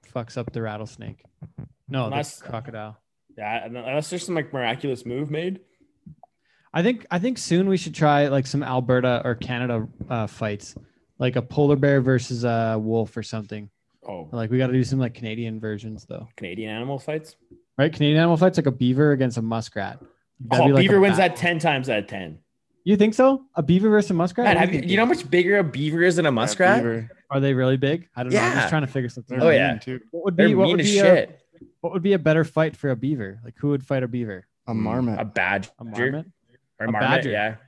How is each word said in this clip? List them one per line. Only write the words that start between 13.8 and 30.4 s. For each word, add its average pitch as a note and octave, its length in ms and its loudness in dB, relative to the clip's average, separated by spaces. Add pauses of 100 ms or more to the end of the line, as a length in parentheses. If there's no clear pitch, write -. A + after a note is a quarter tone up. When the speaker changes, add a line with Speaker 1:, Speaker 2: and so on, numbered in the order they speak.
Speaker 1:
Oh. F2 260 -12
Speaker 2:
Like, A2+ 180 -4
we B2+ 80 2
gotta B2+ 160 0
do B2+ 100 4
some, C3+ 140 -2
like, A#2+ 160 -2
Canadian A2+ 460 -8
versions, G#2+ 440 -10
though. - 320 -14
Speaker 1:
Canadian G#2+ 340 -10
animal B2 280 -8
fights? D#3 380 -10 (420)
Speaker 2:
Right? D#3 140 4
Canadian D3+ 260 2
animal E3+ 180 4
fights, F3+ 220 4
like D#3 80 0
a C#3 60 2
beaver B2+ 400 2
against B2+ 260 0
a A2+ 40 -4
muskrat. A2+ 560 -6 (420)
That'd B2+ 240 2
Speaker 1:
Oh, - 40 6
Speaker 2:
be, C#3 60 6
like, C3+ 80 6
Speaker 1:
beaver G3 140 6
Speaker 2:
a F#3+ 40 6
Speaker 1:
wins F#3+ 160 4
Speaker 2:
battle. F#3 180 2
Speaker 1:
that - 60 -10
ten F3 180 0
times C#3+ 300 0
out A2+ 120 0
of G2 60 -8
ten. F2+ 320 -12 (460)
Speaker 2:
You G3+ 120 4
think G#3+ 180 4
so? C4+ 300 4 (100)
A E3+ 80 -2
beaver F3+ 260 4
versus G#3+ 220 2
a F#3+ 40 0
muskrat? F3 320 -2
Speaker 1:
Man, G3+ 100 4
Speaker 2:
What E3 40 2
do E3+ 60 2
Speaker 1:
have F#3 80 -2
you, D3 60 0
Speaker 2:
think, F3 100 -4
Speaker 1:
you F#3+ 80 2
know A3+ 80 4
how B3 60 2
Speaker 2:
Gabe? E4+ 120 -2
Speaker 1:
much - 60 -8
bigger F3+ 280 4
a G3 60 2
beaver D3+ 380 -2
is F3 140 4
than E3+ 100 2
a - 20 4
Speaker 3:
Yeah, C#3 40 2
Speaker 1:
muskrat? D3+ 500 2
Speaker 3:
beaver. A2+ 260 -4 (220)
Speaker 2:
Are C#3 100 0
they C#3 140 2
really C3 220 2
big? C#3+ 400 -2
I B2 60 -6
don't B2+ 100 -4
know. G3+ 80 4
I'm F4+ 120 0
just - 140 0
Speaker 1:
Yeah. - 40 -2
Speaker 2:
trying D#3 120 2
to C3+ 60 -4
figure C3 200 -4
something B2 300 -10
Speaker 3:
They're D3+ 100 4
Speaker 2:
out. E3 40 6
Speaker 1:
Oh, C#3+ 40 6
yeah. F#2 160 2
Speaker 3:
mean, F2+ 80 -6
too. B2+ 200 -10 (100)
Speaker 2:
What E3+ 140 -10
would F#3 120 0
Speaker 1:
They're F#3+ 120 6